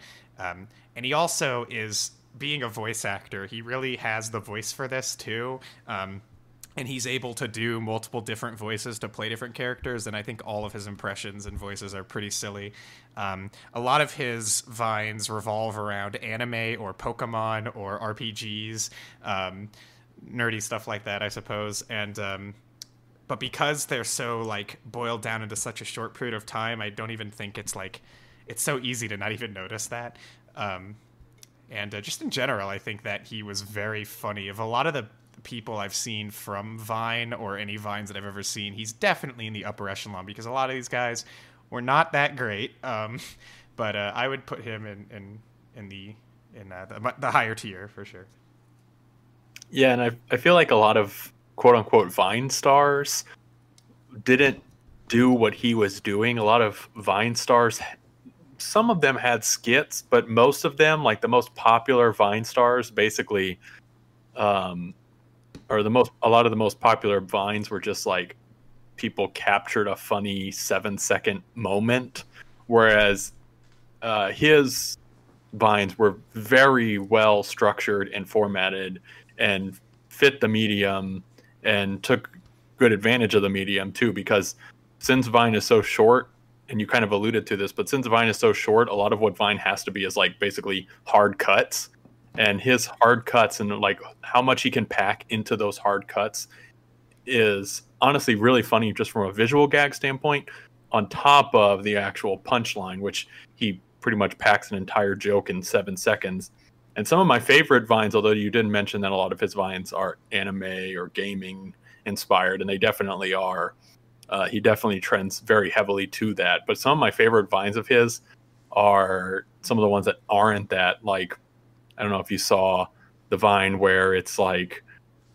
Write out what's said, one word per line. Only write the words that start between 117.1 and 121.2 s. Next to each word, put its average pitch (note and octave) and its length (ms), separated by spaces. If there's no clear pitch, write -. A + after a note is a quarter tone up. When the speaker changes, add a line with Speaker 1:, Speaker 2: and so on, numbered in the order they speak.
Speaker 2:
favorite A2+ 400
Vines G2+ 260
of A2 120
his A#2+ 320
are F#2+ 760
some A#2 140
of G#2+ 60
the G#2 60
ones G2+ 180
that G2+ 220
aren't G#2 420
that, F#2 340
like, F#2+ 320